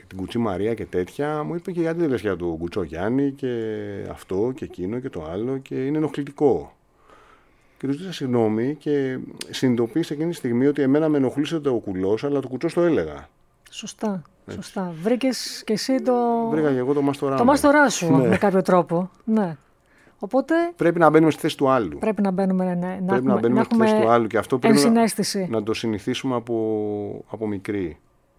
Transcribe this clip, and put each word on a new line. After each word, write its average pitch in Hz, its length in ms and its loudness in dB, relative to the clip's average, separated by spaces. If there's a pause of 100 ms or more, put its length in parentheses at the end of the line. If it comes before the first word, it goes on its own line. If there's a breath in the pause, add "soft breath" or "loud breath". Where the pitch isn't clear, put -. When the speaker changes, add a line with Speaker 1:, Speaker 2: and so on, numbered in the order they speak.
Speaker 1:
την 92 100 -18
Κουτσή 92 200 -6
Μαρία 107 360 -2
και 101 120 -8
τέτοια, 143 580 -4
μου 156 120 -8
είπε, 175 160 -10
«Και 170 100 -4
γιατί 165 180 -2
δεν 170 100 0
λες 117 120 -2
για 98 140 -2
τον 82 220 -4
Κουτσό 85 260 -6
Γιάννη 110 480 -2
και 120 440 -6 (360)
αυτό 95 440 -4
και 101 100 -12
εκείνο 98 340 -6
και 135 100 -8
το - 220 -10
άλλο 120 260 -6
και 135 180 -12 (100)
είναι 147 120 -2
ενοχλητικό;» 143 800 0 (1000 soft breath)
Και 135 100 -8
του 139 60 0
ζήτησα 175 200 -8
συγγνώμη 120 680 0
και 135 380 -2 (320)
συνειδητοποίησα 127 640 0
εκείνη 156 160 -4
τη 170 60 -4
στιγμή 123 320 0
ότι 147 140 2
εμένα 147 280 4
με 151 80 2
ενοχλούσε 139 420 0
το 143 140 0
Κουλός, 101 500 0
αλλά 143 160 0
το 131 80 -4
Κουτσός 131 260 -4
το 175 80 2
έλεγα. 87 480 0 (400)
Speaker 2:
Σωστά, 202 520 -8 (240)
Speaker 1:
Έτσι. 101 160 -12
Speaker 2:
σωστά. 180 400 -8
Βρήκες 240 640 -2
και 220 80 -2
εσύ 262 280 -2
το 247 120 0 (360)
Speaker 1:
Βρήκα 156 220 2
και 131 60 2
εγώ 127 160 0
το 143 80 0
μάστορά 139 340 0
Speaker 2:
το 135 80 2
Speaker 1:
μου. 240 60 6
Speaker 2:
μάστορά 285 400 6
σου, 165 260 2
Speaker 1:
Ναι. 127 120 6
Speaker 2:
με 185 100 4
κάποιο 190 240 2
τρόπο. 180 480 2 (160)
Ναι. 202 320 0 (600 soft breath)
Οπότε 262 340 0 (220)
Speaker 1:
Πρέπει 170 240 2
να 160 100 8
μπαίνουμε 156 220 8
στη - 100 -4
θέση 151 160 -2
του 139 120 2
άλλου. 117 280 0
Speaker 2:
Πρέπει 214 240 -2
να 202 100 2
μπαίνουμε, 185 340 0
ναι, 180 80 -2
ναι, 175 140 -4
να - 0 - (180)
Speaker 1:
Πρέπει - 20 -
να 190 80 2
Speaker 2:
έχουμε, 240 240 2
Speaker 1:
μπαίνουμε 226 200 4
Speaker 2:
να 226 60 4
Speaker 1:
στη 233 100 -2
θέση 226 160 4
Speaker 2:
έχουμε 220 140 2
Speaker 1:
του 117 60 4
άλλου 120 160 4
και 214 100 -2
αυτό 165 220 0
πρέπει 226 160 6
να, - 60 6
Speaker 2:
ενσυναίσθηση. 214 680 2
Speaker 1:
να 110 140 0
το 110 100 -2
συνηθίσουμε 120 640 -4
από, 107 920 -4
από 107 180 -6
μικροί 98 500 -4 (420)